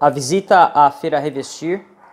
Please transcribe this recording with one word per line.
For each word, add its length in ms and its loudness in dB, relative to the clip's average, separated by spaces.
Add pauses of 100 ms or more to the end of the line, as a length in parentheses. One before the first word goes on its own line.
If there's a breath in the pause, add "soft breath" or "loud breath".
a 80 4
visita 640 2
à 180 4
Feira 280 -6
Revestir, 640 -8 (280 soft breath)